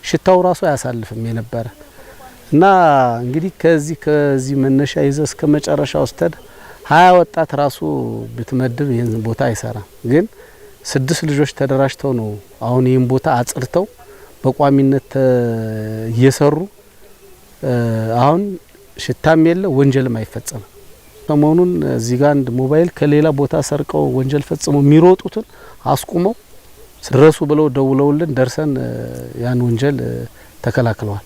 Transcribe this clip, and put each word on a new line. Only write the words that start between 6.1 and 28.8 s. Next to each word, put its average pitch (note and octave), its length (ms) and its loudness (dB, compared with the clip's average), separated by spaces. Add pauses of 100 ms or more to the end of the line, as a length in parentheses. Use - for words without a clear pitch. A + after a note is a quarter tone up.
ሃያ E3+ 280 6
ወጣት E3 420 0
ራሱ C#3+ 240 -2 (520)
ብትመድብ B2+ 580 -4
ይህን A#2 220 -2 (100)
ቦታ A2+ 220 -6
አይሰራም። A2+ 440 -6 (160)
ግን D3 240 2 (580)
ስድስት C3+ 380 -4
ልጆች D3 300 -2
ተደራጅተው C3+ 600 -2
ነው A2 160 -4 (320)
አሁን B2 240 0
ይህን B2+ 200 2
ቦታ B2+ 280 -2
አጽድተው B2+ 520 -2 (540)
በቋሚነት፣ C3+ 760 2
እ፣ C3 100 2 (800)
እየሰሩ፣ C3+ 480 2 (1080)
እ፣ C3+ 120 -4 (440)
አሁን D3 240 2 (560)
ሽታም D#3+ 460 0
የለ E3+ 280 2
ወንጀልም C3 440 2
አይፈጸምም። A2 520 -10 (540)
ሰሞኑን D#3 500 2 (200)
እዚህ A#2+ 260 -2
ጋር C#3+ 140 4
አንድ C#3 220 0
ሞባይል D3 380 0
ከሌላ D3 420 2
ቦታ C#3 200 -2 (100)
ሰርቀው D3 480 -4
ወንጀል C3 320 -2
ፈጽመው D3 380 -2
የሚሮጡትን F3 640 4 (400)
አስቁመው F3 500 -2 (680)
ድረሱ D3+ 420 4
ብለው D3+ 240 0
ደውለውልን C#3 640 0
ደርሰን፣ C3 440 -2
እ፣ B2 120 -6 (480)